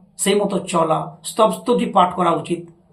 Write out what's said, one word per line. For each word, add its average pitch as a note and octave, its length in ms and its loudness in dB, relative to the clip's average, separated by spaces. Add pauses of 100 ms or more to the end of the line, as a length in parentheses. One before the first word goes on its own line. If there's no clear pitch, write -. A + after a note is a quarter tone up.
(160)
সেই G3 180 0
মতো G3 240 0
চলা, D#3+ 640 -2
স্তব E3 300 2
স্তুতি - 340 0
পাঠ F3+ 280 2
করা F3 160 2
উচিত। E3 400 -4 (220)